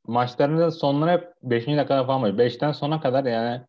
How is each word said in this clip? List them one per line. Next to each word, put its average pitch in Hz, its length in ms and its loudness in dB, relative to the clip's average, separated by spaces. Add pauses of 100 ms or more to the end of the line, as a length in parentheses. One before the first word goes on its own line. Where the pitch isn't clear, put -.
maçlarında 143 640 0
sonları 147 400 0
hep 170 120 2 (200)
beşinci 123 340 0
dakikada 135 280 2
falan 131 180 0
böyle. 101 140 0
Beşten 123 340 2
sona 151 280 -4
kadar 135 260 0
yani 120 440 -2